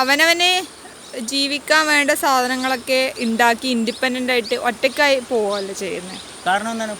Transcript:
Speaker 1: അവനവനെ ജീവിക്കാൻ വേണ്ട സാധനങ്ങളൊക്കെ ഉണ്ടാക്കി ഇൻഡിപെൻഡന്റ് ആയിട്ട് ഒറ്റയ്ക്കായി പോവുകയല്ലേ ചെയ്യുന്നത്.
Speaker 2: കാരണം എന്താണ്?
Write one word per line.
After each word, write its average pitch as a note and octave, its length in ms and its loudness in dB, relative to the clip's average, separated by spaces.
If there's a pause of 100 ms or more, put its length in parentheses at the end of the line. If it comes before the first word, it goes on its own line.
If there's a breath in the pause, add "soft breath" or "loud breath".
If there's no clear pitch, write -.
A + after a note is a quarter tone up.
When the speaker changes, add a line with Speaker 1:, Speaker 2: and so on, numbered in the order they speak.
Speaker 1:
അവനവനെ E4+ 500 4 (800)
ജീവിക്കാൻ C#4 580 2
വേണ്ട C#4+ 200 4 (120)
സാധനങ്ങളൊക്കെ C4 760 0 (260)
ഉണ്ടാക്കി A#3 500 2
ഇൻഡിപെൻഡന്റ് B3 580 -2
ആയിട്ട് A#3+ 220 -2 (120)
ഒറ്റയ്ക്കായി C4+ 500 2 (120)
പോവുകയല്ലേ G3+ 520 -2
ചെയ്യുന്നത്. F3+ 360 -8 (280)
Speaker 2:
കാരണം G3+ 280 0
എന്താണ്? A3 260 -6